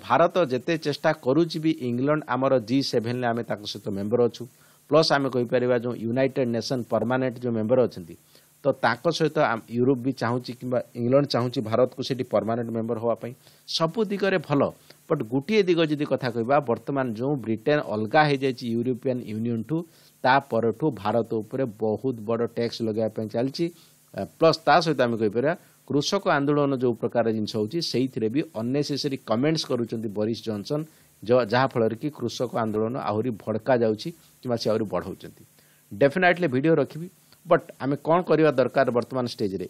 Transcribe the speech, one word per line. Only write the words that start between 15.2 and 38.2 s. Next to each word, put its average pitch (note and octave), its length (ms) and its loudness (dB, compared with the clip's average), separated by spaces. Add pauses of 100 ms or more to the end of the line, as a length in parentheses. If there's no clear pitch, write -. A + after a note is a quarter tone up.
ଗୋଟିଏ C#3 400 0
ଦିଗ F3 240 2
ଯଦି D3+ 180 -2
କଥା C3+ 260 -2
କହିବା, A#2 300 2
ବର୍ତ୍ତମାନ C3 540 -2
ଯେଉଁ C3 220 -2
ବ୍ରିଟେନ A2+ 500 0
ଅଲଗା G#2+ 380 2
ହେଇଯାଇଛି C3+ 440 0
ୟୁରୋପିଆନ୍ B2 540 -2
ୟୁନିୟନଠୁ, A2+ 540 -4 (480)
ତା C3 140 6
ପରଠୁ A2+ 520 0
ଭାରତ G#2 440 -2
ଉପରେ A2+ 300 -4 (140)
ବହୁତ A2 420 -2
ବଡ଼ A2+ 260 -2
ଟ୍ୟାକ୍ସ A#2 360 -4
ଲଗାଇବା A2 320 -2
ପାଇଁ A2 140 -6
ଚାଲିଛି। C3+ 360 -2 (500)
ଆ, - 120 -6
ପ୍ଲସ୍ D#3+ 380 4
ତା D3 160 6
ସହିତ D#3 200 0
ଆମେ A#2 160 2
କହିପାରିବା A2+ 380 0 (300)
କୃଷକ D3 440 -2
ଆନ୍ଦୋଳନ C#3+ 480 2
ଯେଉଁ B2 180 0
ପ୍ରକାର A#2 380 -2
ଜିନିଷ A2 240 -4
ହଉଛି, G#2+ 240 -2
ସେଇଥିରେ B2+ 480 -2
ବି B2 120 0 (140)
ଅନେସେସରୀ C3+ 680 -2
କମେଣ୍ଟସ୍ D3 440 0
କରୁଛନ୍ତି A#2 420 -4
ବୋରିସ୍ G#2+ 360 -2
ଜନସନ୍, A2+ 400 -4 (380)
ଯ-, A#2+ 240 4
ଯାହାଫଳରେ A#2 500 2
କି D3 140 -8
କୃଷକ A#2+ 460 -6
ଆନ୍ଦୋଳନ A2 420 -2
ଆହୁରି A2 320 -2
ଭଡ଼କା A2 460 -2
ଯାଉଛି A2+ 320 0 (340)
କିମ୍ବା A#2+ 140 -2
ସେ A2+ 140 -8
ଆହୁରି A2 140 0
ବଢ଼ଉଛନ୍ତି। F2+ 580 -8 (500)
ଡେଫିନେଟଲି F3 540 4
ଭିଡ଼ିଓ C#3 280 2
ରଖିବି, D3+ 340 -2 (380)
ବଟ୍ E3+ 200 4 (140)
ଆମେ C#3 160 -2
କ'ଣ D#3+ 260 2